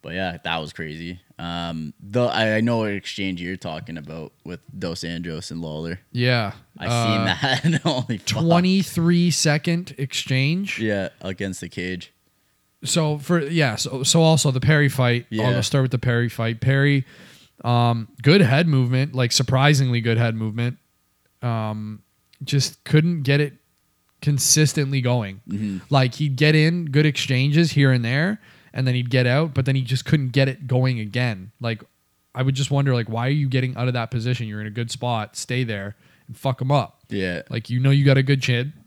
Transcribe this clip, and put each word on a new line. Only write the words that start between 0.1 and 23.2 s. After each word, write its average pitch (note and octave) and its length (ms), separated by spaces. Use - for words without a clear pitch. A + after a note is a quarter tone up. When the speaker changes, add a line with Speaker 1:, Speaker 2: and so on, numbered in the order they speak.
Speaker 1:
yeah, F2+ 280
that E2 160
was D#2 140
crazy. E2 480
Um, E2+ 640
the, G#2 220
I, A2 340
I A2 40
know A#2 180
what G#2+ 120
exchange F#2+ 500
you're F2+ 160
talking D#2+ 400
about D#2 360
with F2 140
Dos F2 280
Anjos E2+ 480
and E2 100
Lawler. E2 380
Speaker 2:
Yeah. A#2+ 420
Speaker 1:
I - 80
seen A#2 360
Speaker 2:
Uh, A2+ 40
Speaker 1:
that C3 240
<laughs> - 0
and D#3+ 200
only B2+ 340
fuck. - 80
Speaker 2:
twenty-three F3 1040
second D#3+ 680
exchange. C#3+ 840
Speaker 1:
Yeah, G2+ 300
against F#2+ 400
the F2 80
cage. F2+ 440
Speaker 2:
So D3+ 340
for, E3+ 220
yeah, C#3+ 360
so, - 260
so E3 200
also D#3+ 280
the B2+ 100
Perry D3 280
fight. B2 420
Speaker 1:
Yeah. A2 200
Speaker 2:
I'll A#2+ 120
start C#3 200
with B2+ 100
the B2+ 80
Perry A#2+ 280
fight. A2+ 320
Perry, C#3 440
um, A#2+ 440
good E3+ 180
head D3 260
movement, C3 480
like, B2 160
surprisingly C3 720
good A2+ 180
head A#2 160
movement. A2+ 440
Um, G#2+ 600
just - 400
couldn't D#3+ 400